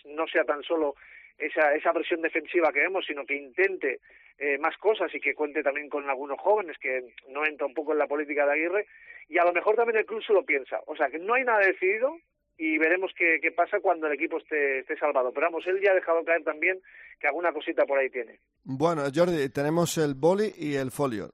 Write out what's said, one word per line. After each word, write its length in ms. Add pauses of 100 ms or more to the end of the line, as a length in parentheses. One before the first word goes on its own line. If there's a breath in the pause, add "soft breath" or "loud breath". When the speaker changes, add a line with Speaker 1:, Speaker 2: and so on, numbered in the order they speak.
Speaker 1:
no 220
sea 180
tan 180
solo 320 (420 loud breath)
esa, 360
esa 180
presión 300
defensiva 500
que 80
vemos, 260
sino 200
que 100
intente, 640 (380 soft breath)
eh, 220
más 180
cosas 360
y 60
que 140
cuente 280
también 280
con 200
algunos 300
jóvenes, 380
que 260 (240)
no 180
entra 220
un 60
poco 180
en 80
la 80
política 380
de 80
Aguirre, 340 (400 loud breath)
y 120
a 40
lo 100
mejor 220
también 220
el 80
club 180
se 100
lo 120
piensa. 400
O 100
sea, 140
que 80
no 160
hay 100
nada 220
decidido 500 (420)
y 200
veremos 400
qué, 240
qué 100
pasa 280
cuando 280
el 60
equipo 240
esté, 420
esté 180
salvado. 360
Pero 140
vamos, 180
él 180
ya 80
ha 40
dejado 280
caer 200
también 360 (400 loud breath)
que 80
alguna 240
cosita 340
por 120
ahí 140
tiene. 280 (240)
Speaker 2:
Bueno, 380 (120)
Jordi, 360
tenemos 480
el 160
boli 440
y 180
el 160
folio. 420